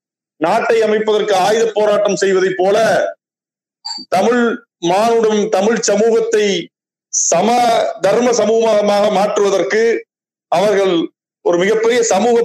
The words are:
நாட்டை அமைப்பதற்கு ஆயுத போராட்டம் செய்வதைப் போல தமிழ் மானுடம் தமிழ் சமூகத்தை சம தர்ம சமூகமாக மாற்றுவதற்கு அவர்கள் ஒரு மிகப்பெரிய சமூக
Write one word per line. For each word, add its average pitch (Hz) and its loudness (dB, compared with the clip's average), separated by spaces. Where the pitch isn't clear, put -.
நாட்டை 220 0
அமைப்பதற்கு 214 0
ஆயுத 214 0
போராட்டம் 208 0
செய்வதைப் 185 0
போல 190 0
தமிழ் 226 0
மானுடம் 214 0
தமிழ் 202 0
சமூகத்தை 214 0
சம 175 0
தர்ம 220 2
சமூகமாக 208 2
மாற்றுவதற்கு 202 0
அவர்கள் 190 0
ஒரு 175 0
மிகப்பெரிய 226 0
சமூக 220 0